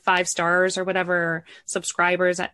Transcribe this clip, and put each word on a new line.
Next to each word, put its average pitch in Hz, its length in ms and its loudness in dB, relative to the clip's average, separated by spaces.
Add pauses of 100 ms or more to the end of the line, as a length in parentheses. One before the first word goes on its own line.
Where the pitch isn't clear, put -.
five 180 240 0
stars 180 500 0
or 185 60 -2
whatever, 175 640 -2 (200)
subscribers. 180 760 0
I, 180 140 -4